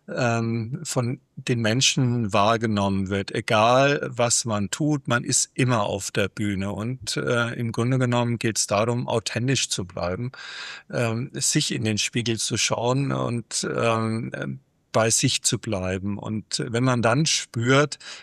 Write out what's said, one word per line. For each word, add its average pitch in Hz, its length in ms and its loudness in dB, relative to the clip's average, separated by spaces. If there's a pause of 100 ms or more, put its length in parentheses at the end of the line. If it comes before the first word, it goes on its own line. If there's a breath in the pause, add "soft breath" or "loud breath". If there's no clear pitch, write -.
ähm, 117 760 -2
von 127 380 -2 (140)
den 123 260 -2
Menschen 120 720 2
wahrgenommen 104 760 4
wird. 98 220 -2
Egal, 123 800 4
was 120 360 0
man 104 260 -2
tut, 151 360 0
man 120 160 2
ist - 320 0
immer 123 280 2
auf 98 280 -4
der 101 180 0
Bühne. 101 420 -4
Und, 113 460 -6
äh, 120 380 -2
im 117 180 -4
Grunde 127 260 0
genommen 120 400 0
geht's - 280 0
darum, 113 400 0
authentisch 120 600 0
zu 101 160 -4
bleiben, 92 460 -6 (600 loud breath)
ähm, 117 420 -2
sich - 400 0
in 123 100 -4
den 107 140 0
Spiegel 113 420 -2
zu - 180 -2
schauen 131 540 0
und, 123 640 -2
ähm, 117 840 -2 (340)
bei 113 180 4
sich - 320 0
zu - 160 0
bleiben. 98 580 -2
Und 110 480 -6
wenn 120 180 0
man 123 200 2
dann 131 240 4
spürt, 135 720 2 (220 loud breath)